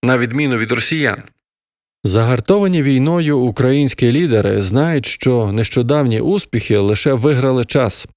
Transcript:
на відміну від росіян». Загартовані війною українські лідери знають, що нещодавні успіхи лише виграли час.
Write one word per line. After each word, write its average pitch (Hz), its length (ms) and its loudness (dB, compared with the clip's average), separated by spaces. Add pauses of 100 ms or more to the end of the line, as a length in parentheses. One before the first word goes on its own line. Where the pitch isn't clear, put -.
на 123 140 2
відміну 123 400 -2
від 110 140 -2
росіян». 123 520 -4 (800)
Загартовані 127 800 0
війною 147 560 0
українські 127 720 0
лідери 107 500 0
знають, 135 440 0
що 117 460 -2
нещодавні 117 720 0
успіхи 123 560 -2
лише 104 360 0
виграли 131 520 0
час. - 520 -2